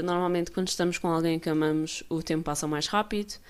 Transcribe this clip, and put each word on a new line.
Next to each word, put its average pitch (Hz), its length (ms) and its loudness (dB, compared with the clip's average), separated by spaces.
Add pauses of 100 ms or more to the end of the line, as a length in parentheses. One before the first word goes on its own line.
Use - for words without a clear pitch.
normalmente 175 480 2
quando 185 160 0
estamos 175 280 0
com 185 120 -2
alguém 165 320 2
que - 80 -4
amamos 156 600 0
o 160 140 -2
tempo 160 220 -2
passa 151 240 -2
mais 147 180 -2
rápido, 208 480 -2 (160)